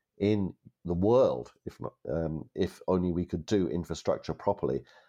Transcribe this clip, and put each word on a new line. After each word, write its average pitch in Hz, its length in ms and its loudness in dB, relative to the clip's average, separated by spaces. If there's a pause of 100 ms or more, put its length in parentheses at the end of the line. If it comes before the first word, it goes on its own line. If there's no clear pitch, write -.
(180)
in 101 360 0 (300)
the 87 100 -2
world, 92 560 4 (140)
if - 160 -14
not, - 140 -10 (140)
um, 80 460 -4
if - 320 -2
only 90 240 2
we 85 140 -2
could 85 220 -6
do 98 220 2
infrastructure 85 640 -4
properly. 67 480 -2 (260)